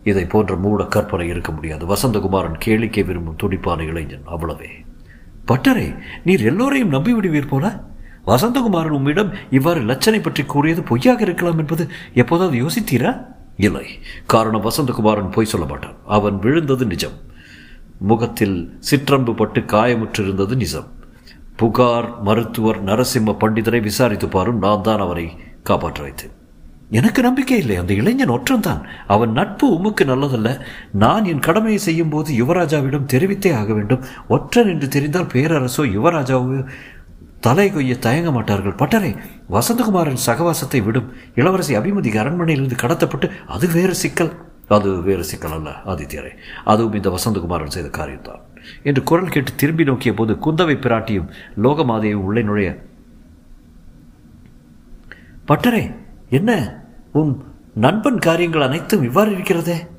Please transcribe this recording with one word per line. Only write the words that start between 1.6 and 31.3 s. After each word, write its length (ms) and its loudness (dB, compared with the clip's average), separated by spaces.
வசந்தகுமாரன் 800 0
கேளிக்கை 400 2
விரும்பும் 300 -6
துடிப்பான 480 -2
இளைஞன், 480 -8
அவ்வளவே." 380 -8
"பட்டரே, 500 2
நீர் 220 4
எல்லோரையும் 460 2
நம்பிவிடுவீர் 560 2
போல. 360 -2
வசந்தகுமாரன் 680 2
உம்மிடம் 360 0
இவ்வாறு 320 2
லட்சணை 400 2
பற்றி 220 -2
கூறியது 400 0
பொய்யாக 380 2
இருக்கலாம் 360 0
என்பது 320 -2
எப்போதாவது 520 2
யோசித்தீரா?" 600 0
"இல்லை, 300 0
காரணம் 400 2
வசந்தகுமாரன் 680 0
பொய் 140 2
சொல்ல 220 -4
மாட்டான். 280 -12
அவன் 320 2
விழுந்தது 460 2
நிஜம். 320 -4
முகத்தில் 840 0
சிற்றம்பு 420 2
பட்டு 280 0
காயமுற்றிருந்தது 960 0
நிஜம். 320 -4
புகார் 680 2
மருத்துவர் 640 0
நரசிம்ம 560 0
பண்டிதரை 420 2
விசாரித்து 460 0
பாரும், 300 0
நான் 240 2
தான் 180 2
அவரை 380 -4
காப்பாற்ற 400 0
வைத்தேன்." 320 -14
"எனக்கு 320 4
நம்பிக்கை 360 2
இல்லை. 180 0
அந்த 180 0
இளைஞன் 360 2
ஒற்றன்தான். 540 0
அவன் 240 4
நட்பு 460 2
உமக்கு 280 2
நல்லதல்ல. 560 0
நான் 340 4
என் 140 0